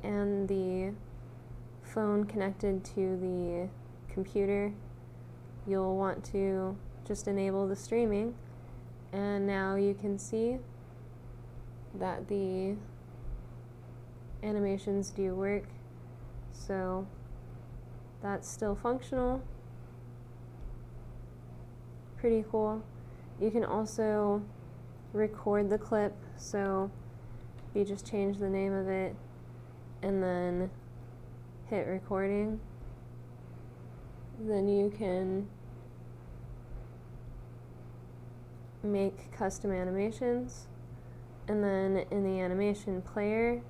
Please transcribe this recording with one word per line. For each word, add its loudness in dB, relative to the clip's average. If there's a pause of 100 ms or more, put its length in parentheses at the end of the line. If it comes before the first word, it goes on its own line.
and 4
the 2 (880)
phone 4
connected 2
to 2
the 0 (440)
computer, 4 (920)
you'll 4
want 2
to 2 (300)
just -2
enable 4
the 2
streaming. 4 (760)
And 2
now 4
you 6
can 0
see 2 (1400)
that -2
the 2 (1700)
animations 2
do 2
work. 2 (840)
So -2 (1120)
that's -2
still 2
functional. 2 (2750)
Pretty 6
cool. 4 (560)
You 6
can 4
also 4 (680)
record 4
the 6
clip, 4 (220)
so 2 (840)
you 6
just -2
change 2
the 2
name 4
of 2
it 0 (840)
and 4
then 2 (960)
hit 2
recording. 2 (1800)
Then 4
you 8
can 2 (3250)
make 2
custom 0
animations, 2 (800)
and 4
then 4
in 4
the 4
animation 2
player 4